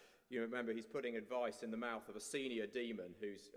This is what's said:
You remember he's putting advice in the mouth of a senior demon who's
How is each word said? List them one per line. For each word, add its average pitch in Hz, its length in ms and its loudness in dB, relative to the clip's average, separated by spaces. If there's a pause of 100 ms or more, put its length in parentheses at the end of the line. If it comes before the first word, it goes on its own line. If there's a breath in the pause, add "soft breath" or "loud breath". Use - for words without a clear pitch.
(300 loud breath)
You 123 100 2
remember 113 320 2
he's 113 140 0
putting 123 300 0
advice 113 460 2
in 113 80 -2
the 113 60 0
mouth 113 320 0
of 104 80 -6
a 107 40 -4
senior 127 460 0
demon 104 540 -2
who's 101 360 -4